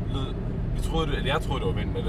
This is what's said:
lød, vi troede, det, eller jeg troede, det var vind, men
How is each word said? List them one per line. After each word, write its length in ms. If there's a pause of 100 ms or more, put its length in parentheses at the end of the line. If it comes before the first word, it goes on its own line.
(140)
lød, 200 (420)
vi 60
troede, 260
det, 100
eller 160
jeg 80
troede, 240
det 20
var 140
vind, 100
men 180